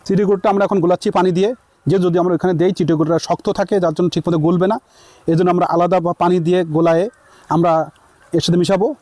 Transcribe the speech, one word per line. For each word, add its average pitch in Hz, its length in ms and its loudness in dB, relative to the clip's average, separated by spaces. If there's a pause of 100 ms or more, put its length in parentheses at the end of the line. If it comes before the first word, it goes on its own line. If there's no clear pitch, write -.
(100)
চিটে 196 180 2
গুঁড়োটা 202 240 0
আমরা 196 160 0
এখন 196 160 0
গোলাচ্ছি 180 240 0 (100)
পানি 185 180 2
দিয়ে, 196 140 0 (400)
যে 185 140 2
যদি 175 180 0
আমরা 180 160 0
ওখানে 180 220 0
দেই 185 180 2
চিটে 160 200 0
গুঁড়োটা 160 200 0 (100)
শক্ত - 180 -4 (120)
থাকে, 196 160 -2 (100)
যার 160 120 -2
জন্য 180 180 0
ঠিকমতো 170 320 -2
গলবে 180 260 2
না। 233 40 -2 (540)
এই 165 80 2
জন্য 359 160 2
আমরা 180 200 0
আলাদা 175 320 2
বা 175 60 -2 (100)
পানি 175 140 2 (100)
দিয়ে 180 140 0 (140)
গোলায়ে 170 320 2 (480)
আমরা 165 180 2 (640)
এর 160 80 0
সাথে 175 180 0
মিশাবো। 196 240 0 (160)